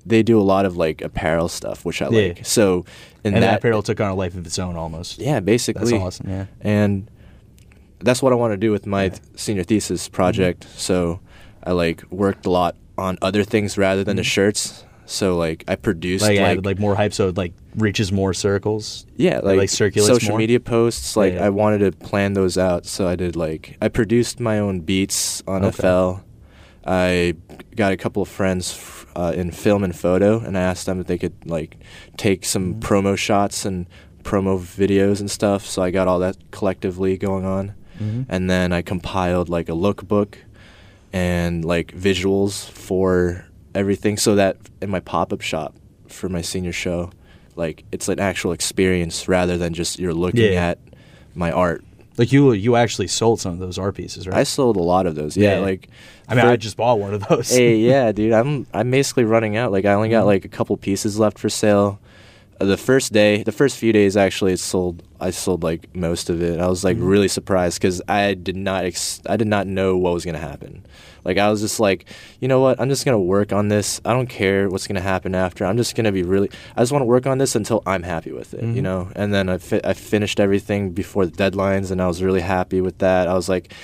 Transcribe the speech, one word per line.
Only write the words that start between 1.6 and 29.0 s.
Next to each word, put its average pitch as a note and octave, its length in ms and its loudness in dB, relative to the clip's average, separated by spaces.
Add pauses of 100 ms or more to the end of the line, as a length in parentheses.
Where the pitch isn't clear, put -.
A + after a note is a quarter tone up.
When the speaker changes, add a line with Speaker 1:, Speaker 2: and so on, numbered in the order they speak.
Speaker 1:
which E2+ 160 -4
I C#2+ 80 -4
Speaker 2:
Yeah. A2 200 2
Speaker 1:
like. F2 180 -10
So F#2 380 2 (400)
in G#2 100 0
Speaker 2:
And A2+ 80 4
that - 60 4
Speaker 1:
that G2+ 100 2
Speaker 2:
apparel A2 240 0
took G#2+ 180 -4
on G#2 100 0
a F#2+ 40 -4
life F#2 220 -4
of F2 100 -10
its E2+ 140 -8
own F2+ 160 -6
almost. E2 420 -10
Speaker 1:
Yeah, B2+ 220 0
basically. A2 520 0
Speaker 2:
That's G2+ 120 0
awesome, - 260 -8
yeah. F#2+ 160 -6 (140)
Speaker 1:
And G#2 500 0 (880)
that's B2 220 2
what C3+ 100 4
I B2 40 4
wanna A#2 200 0
do A2 160 0
with G2+ 140 -2
my G2 180 0
Speaker 2:
Yeah. F#2+ 60 2
Speaker 1:
th-, - 100 -16 (160)
senior G2+ 280 -4
thesis G2 440 -2
project. F2+ 580 0
Speaker 2:
Mm-hmm. - 120 -20
Speaker 1:
So F2 420 -2 (420)
I, F2+ 100 -4
like, E2+ 380 -2
worked G2 360 -2
a F#2 40 0
lot F2+ 240 2 (240)
on F#2 220 -4
other G2 240 2
things G#2 320 -2
rather F#2+ 260 2
than G2 140 -2
the F#2 60 -2
Speaker 2:
Mm-hmm. F2 60 -2
Speaker 1:
shirts. - 540 0 (260)
So, F#2 280 0
like, E2 320 -2
I F#2+ 80 0
produced, F#2 460 -2
Speaker 2:
Like, G#2 160 4
Speaker 1:
like G2 120 4
Speaker 2:
added, F#2 160 -2
like, F#2+ 140 -2
more G#2 160 0
hype G#2 180 0
so G2+ 140 2
it, F2 80 -4
like, F2+ 160 -4 (240)
reaches G#2 340 0
more F#2+ 240 0
circles? G#2 720 -2 (100)
Speaker 1:
Yeah, D#3 220 2
Speaker 2:
It, - 60 -4
Speaker 1:
like, F#2+ 140 4
Speaker 2:
like, G2 120 2
circulates G#2 380 2
Speaker 1:
social A#2 220 4
Speaker 2:
more? G#2+ 80 0
Speaker 1:
media A2+ 200 2
posts, A#2 580 0
like, F#2+ 180 2
Speaker 2:
Yeah, F2+ 60 -6
yeah. G2+ 60 2
Speaker 1:
I G2+ 40 4
wanted G#2 280 2
to G2 140 4
plan G2+ 400 -2
those F#2 260 2
out, F2+ 280 0
so - 200 -4
I F2+ 80 0
did, F2 220 -4
like, D#2 440 -6
I A2+ 60 0
produced A2+ 540 0
my A2 180 -2
own G2 220 -2
beats F#2+ 680 -2
on F#2+ 180 -2
Speaker 2:
Okay. G2 40 4
Speaker 1:
F - 160 -6
L. F#2 400 2 (600)
I F2+ 500 0 (420)
got G2+ 160 2
a F#2+ 40 -2
couple - 240 -4
of F2+ 80 -4
friends F#2 440 -4
f-, - 420 -18